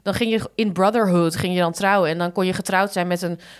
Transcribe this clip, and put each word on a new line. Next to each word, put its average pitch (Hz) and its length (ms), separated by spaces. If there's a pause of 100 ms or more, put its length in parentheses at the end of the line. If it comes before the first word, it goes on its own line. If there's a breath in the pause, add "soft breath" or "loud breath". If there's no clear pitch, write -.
dan 196 120
ging 226 160
je 220 240
in 214 180
brotherhood, 180 640
ging 180 180
je 180 60
dan 170 120
trouwen. 190 380
En 165 80
dan 175 140
kon 185 140
je 185 60
getrouwd 190 400
zijn 180 140
met 180 160
een 170 160 (220 loud breath)